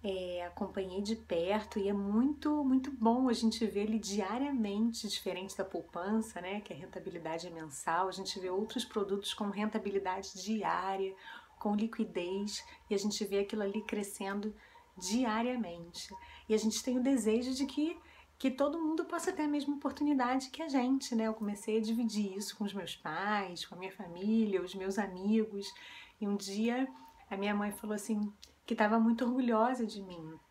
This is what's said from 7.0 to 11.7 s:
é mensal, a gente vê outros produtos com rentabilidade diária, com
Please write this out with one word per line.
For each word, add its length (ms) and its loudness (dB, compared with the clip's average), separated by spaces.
é 40 -10
mensal, 560 -2
a 40 -2
gente 280 -6
vê 100 -4
outros 340 -2
produtos 500 -2
com 160 -2
rentabilidade 920 -2
diária, 720 0
com 160 0